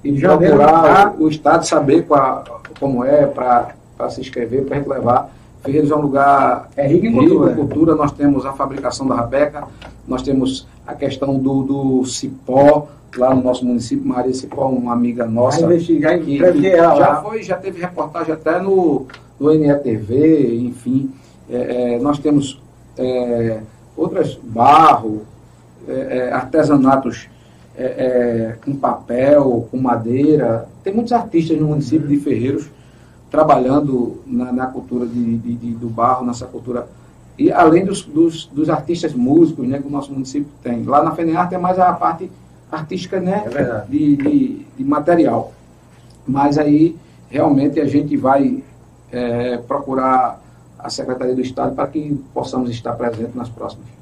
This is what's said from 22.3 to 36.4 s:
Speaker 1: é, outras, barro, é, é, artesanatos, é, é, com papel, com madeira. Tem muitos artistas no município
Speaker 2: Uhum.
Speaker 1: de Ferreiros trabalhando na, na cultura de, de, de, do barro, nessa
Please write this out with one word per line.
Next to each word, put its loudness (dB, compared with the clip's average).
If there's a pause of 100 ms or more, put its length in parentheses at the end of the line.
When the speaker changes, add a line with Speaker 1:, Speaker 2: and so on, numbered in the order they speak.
Speaker 1:
é, -2 (380)
outras, -4
barro, 4 (680)
é, -6 (100)
é, -4
artesanatos, 2 (480)
é, -8
é, -2
com -4
papel, 2
com -6
madeira. 0 (160)
Tem -4
muitos -2
artistas 0
no 0
município -2
Speaker 2:
Uhum. 2
Speaker 1:
de 0
Ferreiros -4 (580)
trabalhando 2
na, -4
na -2
cultura -6
de, -4
de, -6
de, -8
do -8
barro, 0
nessa -6